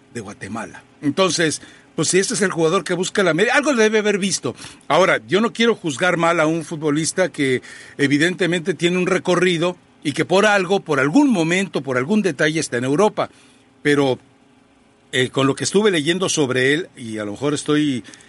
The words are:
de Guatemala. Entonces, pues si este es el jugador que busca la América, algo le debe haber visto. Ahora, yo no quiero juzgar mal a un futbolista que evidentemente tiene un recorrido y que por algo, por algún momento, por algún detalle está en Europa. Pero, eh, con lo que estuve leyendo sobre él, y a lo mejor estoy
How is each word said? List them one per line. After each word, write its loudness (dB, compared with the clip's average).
de -10
Guatemala. -14
Entonces, 0
pues -2
si 2
este -2
es -4
el 2
jugador 0
que -4
busca -2
la 4
América, 2
algo 2
le 2
debe 2
haber 0
visto. -6
Ahora, 4
yo 2
no 0
quiero 2
juzgar -2
mal 2
a 2
un -2
futbolista -2
que 0
evidentemente 0
tiene 0
un 0
recorrido 0
y -4
que -2
por 2
algo, 2
por -2
algún 4
momento, 0
por -4
algún 0
detalle 0
está -6
en -2
Europa. 0
Pero, 2
eh, 0
con 2
lo 0
que -6
estuve 2
leyendo 0
sobre 2
él, -2
y -10
a -6
lo -8
mejor -4
estoy -2